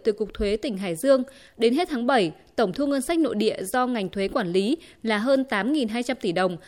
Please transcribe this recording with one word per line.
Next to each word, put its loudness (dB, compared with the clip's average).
từ 2
Cục -4
Thuế -2
tỉnh -4
Hải -4
Dương, 4
đến 2
hết 0
tháng -2
bảy, 2
tổng 2
thu -2
ngân 0
sách 0
nội 2
địa 0
do 0
ngành -2
thuế -2
quản -2
lý 2
là 0
hơn 2
tám 0
nghìn 2
hai -4
trăm -4
tỷ 0
đồng, 0